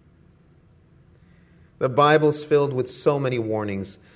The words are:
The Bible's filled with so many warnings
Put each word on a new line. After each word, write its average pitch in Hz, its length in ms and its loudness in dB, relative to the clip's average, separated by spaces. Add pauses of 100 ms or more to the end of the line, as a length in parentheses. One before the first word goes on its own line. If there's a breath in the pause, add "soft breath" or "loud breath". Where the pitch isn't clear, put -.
(1800 soft breath)
The 131 100 -2
Bible's 147 560 2
filled 143 280 0
with 127 160 -4
so 143 320 0
many 127 180 -2
warnings 104 600 -4 (180 soft breath)